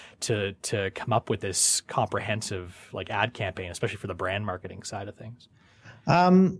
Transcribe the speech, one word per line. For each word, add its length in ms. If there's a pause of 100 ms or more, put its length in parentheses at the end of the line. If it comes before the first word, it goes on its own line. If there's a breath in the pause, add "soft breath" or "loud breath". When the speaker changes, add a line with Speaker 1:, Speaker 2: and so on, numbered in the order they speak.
(200 loud breath)
Speaker 1:
to, 320
to 400
come 200
up 160
with 120
this 400
comprehensive, 1120
like, 180
ad 240
campaign, 380
especially 240
for 100
the 80
brand 320
marketing 380
side 240
of 80
things? 320 (580 soft breath)
Speaker 2:
Um, 540